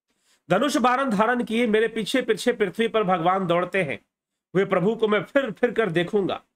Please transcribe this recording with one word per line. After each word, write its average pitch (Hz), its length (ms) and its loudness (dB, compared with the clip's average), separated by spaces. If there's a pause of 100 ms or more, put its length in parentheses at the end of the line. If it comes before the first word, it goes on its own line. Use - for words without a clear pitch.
(500)
धनुष 240 280 2
बाण 254 320 2
धारण 226 340 2
किए 226 240 0
मेरे 220 200 2
पीछे 220 340 -2
पीछे 233 320 -2
पृथ्वी 220 340 -2
पर 220 160 0
भगवान 185 440 0
दौड़ते 180 360 0
हैं, 131 220 -8 (500)
वे 190 100 2
प्रभु 196 300 0
को 226 120 0
मैं 208 160 2
फिर 269 280 0
फिर 233 200 0
कर 214 180 0
देखूंगा, 170 520 -2 (140)